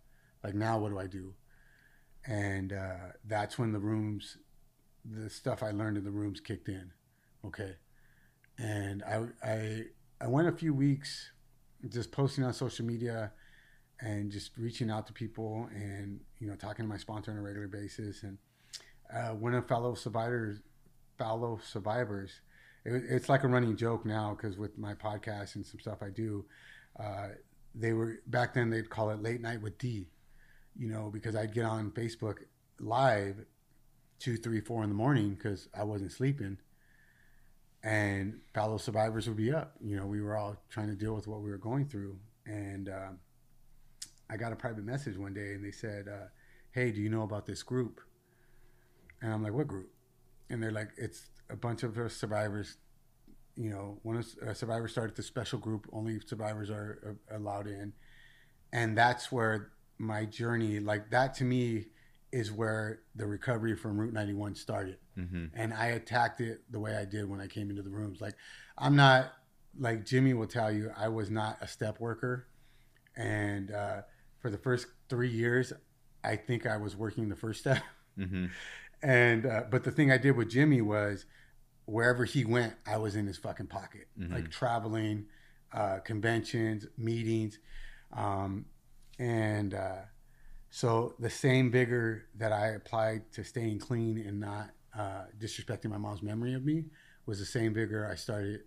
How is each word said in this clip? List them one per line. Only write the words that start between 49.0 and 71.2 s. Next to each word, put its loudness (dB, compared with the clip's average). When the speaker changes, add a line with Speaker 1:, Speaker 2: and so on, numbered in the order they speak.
Speaker 1:
And -2
I'm 0
like, -2
"What 0
group?" -10
And -4
they're 0
like, -4
"It's -8
a -8
bunch -2
of -4
us -2
survivors, -2
you -4
know, -8
when -2
a 0
s-, -10
a -4
survivor -2
started -4
this -6
special -4
group, -4
only -2
survivors -4
are, -8
uh, -6
allowed -4
in." -8
And 4
that's 6
where 2
my -2
journey, 0
like, 0
that 4
to 0
me 2
is 0
where -2
the -4
recovery 2
from -2
Route 0
ninety-one -2
started. -4
Speaker 2:
Mm-hmm. -4
Speaker 1:
And -2
I 0
attacked 2
it -6
the -6
way -2
I -2
did -2
when -4
I -6
came -4
into -4
the -8
rooms. -6
Like, -6
I'm 6
not, 10
like 0
Jimmy 6
will 2
tell 2
you, -2
I 0
was 0